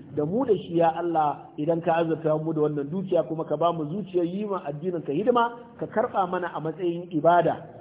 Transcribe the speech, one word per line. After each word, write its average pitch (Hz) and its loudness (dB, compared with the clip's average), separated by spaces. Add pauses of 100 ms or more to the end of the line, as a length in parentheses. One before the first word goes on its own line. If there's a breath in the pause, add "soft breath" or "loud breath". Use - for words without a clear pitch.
(140 loud breath)
da 147 -2
mu 202 0
da 233 4
shi, 170 -4
ya 165 4
Allah, 160 0 (100)
idan 165 0
ka 170 2
azurta 160 2
mu 156 -2
da 156 0
wannan 147 0
dukiya, 175 0
kuma 160 -4
ka 151 -4
bamu 165 2
zuciyar 180 -2
yi 190 -4
wa 196 -4
addinin 151 -4
ka 147 -6
hidima, 233 2 (180)
ka 160 -6
karɓa 220 0
mana 175 -2
a 160 -4
matsayin 170 -4
ibada, 165 4 (140)